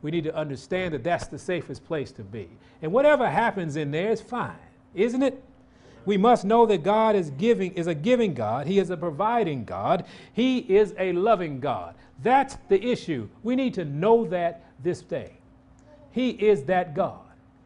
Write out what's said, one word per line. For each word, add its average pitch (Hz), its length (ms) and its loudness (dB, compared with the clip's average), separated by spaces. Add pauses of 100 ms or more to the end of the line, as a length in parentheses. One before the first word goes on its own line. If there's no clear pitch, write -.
We 151 100 -6
need 170 140 -2
to 156 100 -6
understand 156 580 -6
that 127 100 -6
that's 165 240 -2
the 143 120 -12
safest 160 460 -6
place 147 260 -6
to - 120 -16
be. 98 260 -14 (320)
And 160 100 -4
whatever 262 380 4
happens 185 460 -2
in 151 160 -4
there 180 200 -2
is 214 100 -2
fine, 156 340 -8 (380)
isn't 240 300 0
it? 262 180 -2 (640)
We 202 120 2
must 220 260 6
know 226 220 6
that 196 180 2
God 214 320 4
is 175 140 0
giving, 185 440 0
is 170 140 -2
a 170 80 -2
giving 214 380 2
God. 120 340 -2
He 196 100 2
is 180 120 2
a 180 80 -4
providing 170 680 -2
God. 113 420 -2 (280)
He 254 260 0
is 202 400 2
a 185 140 -2
loving 175 480 0
God. 98 340 -6 (260)
That's 262 360 2 (120)
the 196 120 4
issue. 165 460 -4 (140)
We 240 140 -4
need 254 180 -2
to 180 120 -6
know 196 420 2
that 170 360 -4 (180)
this 160 200 -4
day. 120 360 -10 (760)
He 247 200 0
is 196 340 2
that 180 280 0
God. 147 260 -4 (460)